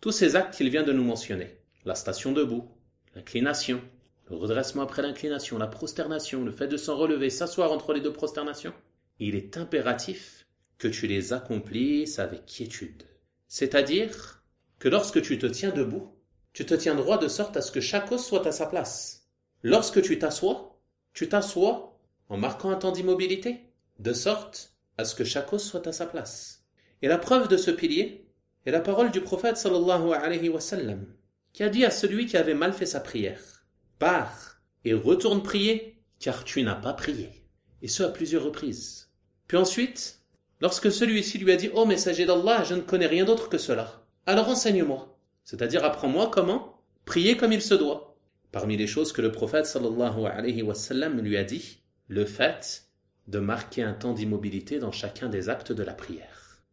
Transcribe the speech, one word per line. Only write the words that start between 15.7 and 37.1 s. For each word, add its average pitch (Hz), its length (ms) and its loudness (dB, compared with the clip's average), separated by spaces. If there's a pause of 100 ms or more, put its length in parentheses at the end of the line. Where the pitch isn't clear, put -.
debout, - 420 -4 (380)
tu - 140 -8
te - 80 2
tiens 160 220 2
droit 151 220 4
de 156 120 2
sorte - 260 -4
à 147 60 0
ce - 100 -6
que 202 80 -2
chaque 202 320 -2
os 240 140 -2
soit - 200 2
à 156 60 2
sa 151 140 -2
place. - 640 -8 (320)
Lorsque 190 400 4
tu 180 180 2
t'assois, - 640 -2 (320)
tu - 160 -6
t'assois - 720 0 (260)
en 104 80 -8
marquant 139 360 -2
un 185 40 0
temps 185 160 -2
d'immobilité, 185 680 0 (380)
de 110 120 -2
sorte - 600 -4 (260)
à 113 80 -2
ce - 100 -6
que 127 80 -2
chaque - 280 -4
os 208 120 -2
soit - 240 -6
à 165 40 -6
sa 165 140 -6
place. - 600 -12 (360)
Et - 60 0
la 165 100 4
preuve 240 300 4
de 190 100 6
ce - 140 2
pilier 170 560 0 (380)
est 127 60 -2
la 160 80 4
parole 196 300 2
du 190 120 0
prophète 226 360 0
sallallahu 175 560 2
alayhi 160 360 0
wa 160 100 0
sallam, 107 460 -6 (460)
qui - 120 -4
a 208 60 2
dit 226 140 4
à 226 60 8
celui 208 380 0
qui 208 100 2
avait 160 160 4
mal 170 200 2
fait 190 120 -2
sa 147 140 -4
prière, « - 640 -6 (340)
Pars 151 600 0 (240)
et 113 80 4
retourne 180 480 4
prier, - 560 0 (220)
car - 240 -4
tu - 180 -2
n'as 104 140 0
pas 110 180 -4
prié. » 131 360 -6 (520)